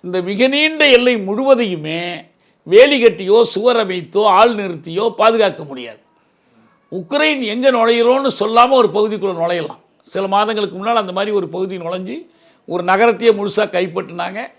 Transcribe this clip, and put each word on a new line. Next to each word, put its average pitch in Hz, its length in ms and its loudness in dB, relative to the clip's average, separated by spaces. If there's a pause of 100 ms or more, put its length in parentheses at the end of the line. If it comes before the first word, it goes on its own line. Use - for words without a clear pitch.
இந்த 180 200 -6
மிக 202 260 0
நீண்ட 302 420 0
எல்லை 247 280 4
முழுவதையுமே 185 1080 -2 (380)
வேலி 240 400 4
கட்டியோ 196 400 2
சுவர் 226 440 0
அமைத்தோ 180 360 -4
ஆள் 214 320 4
நிறுத்தியோ 180 580 -6
பாதுகாக்க 214 500 0
முடியாது. 127 360 -16 (920)
உக்ரைன் 277 500 -2
எங்க 247 300 0
நுழையிறோன்னு 240 560 2 (120)
சொல்லாம 233 320 4
ஒரு 247 220 4
பகுதிக்குள்ள 208 400 -2
நுழையலாம். 170 460 -4 (260)
சில 196 220 -6
மாதங்களுக்கு 208 480 0
முன்னால் 214 200 -2
அந்த 202 160 0
மாதிரி 202 240 -2
ஒரு 180 120 -2
பகுதி 185 300 -8
நுழைஞ்சு 185 500 -10 (380)
ஒரு 175 180 -6
நகரத்தையே 214 480 4
முழுசா 202 380 0
கைப்பற்றினாங்க. 185 800 -6 (120)